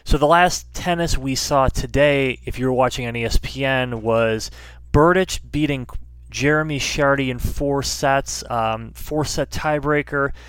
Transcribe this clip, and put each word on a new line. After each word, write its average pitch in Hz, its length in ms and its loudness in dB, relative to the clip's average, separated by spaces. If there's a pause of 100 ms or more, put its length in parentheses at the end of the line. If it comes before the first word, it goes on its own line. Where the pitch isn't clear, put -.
So - 100 4
the 147 100 4
last 175 460 4
tennis 170 460 -2
we 131 160 -2
saw 135 340 2
today, 135 760 0
if 123 120 -8
you 123 60 -2
were 131 80 2
watching 123 340 0
on 117 100 -6
E 117 100 -2
S - 160 2
P 135 240 -6
N, 127 340 0
was 113 500 0 (440)
Berdych 175 460 4 (120)
beating 143 340 -2 (440)
Jeremy 151 480 0
Chardy 139 500 2
in 123 100 -4
four 139 440 0
sets, - 680 -2
um, 113 460 -4
four-set 151 560 -4
tiebreaker, 147 800 -2 (180)